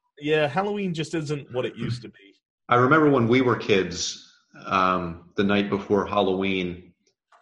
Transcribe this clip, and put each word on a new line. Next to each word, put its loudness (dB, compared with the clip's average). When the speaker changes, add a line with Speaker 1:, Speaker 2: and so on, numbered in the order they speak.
Speaker 1:
yeah, 0
Halloween -4
just -6
isn't -6
what -4
it -6
used -6
to -14
be. -20
Speaker 2:
I 4
remember 6
when 4
we 4
were 2
kids, -2
um, -2
the 2
night 2
before 0
Halloween, -2